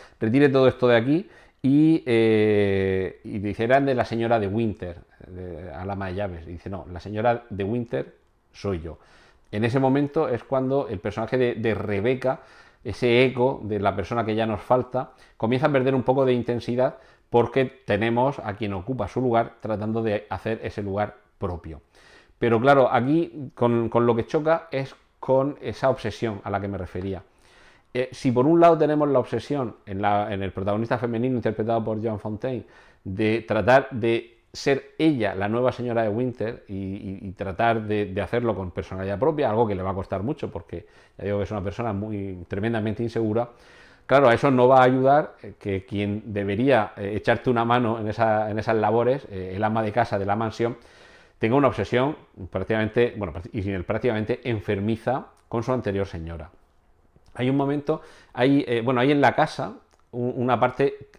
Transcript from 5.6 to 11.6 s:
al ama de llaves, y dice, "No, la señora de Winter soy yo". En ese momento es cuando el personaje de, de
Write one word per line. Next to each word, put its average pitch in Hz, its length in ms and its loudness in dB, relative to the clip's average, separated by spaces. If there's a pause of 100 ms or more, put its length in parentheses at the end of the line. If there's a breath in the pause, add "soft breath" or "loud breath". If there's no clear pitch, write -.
al 92 200 -10
ama 98 180 -6
de 90 80 -8
llaves, 87 320 -8
y 82 40 -12
dice, 87 180 -12
"No, 95 240 -10
la 87 80 -12
señora 113 480 -2
de 101 160 -6
Winter 120 500 -6 (380)
soy 95 260 -6
yo". 78 200 -14 (520 soft breath)
En 107 140 -2
ese 120 140 2
momento 143 500 2
es 117 160 -4
cuando 131 420 -2
el 101 120 -6
personaje 113 380 -4
de, 123 180 2
de 110 200 0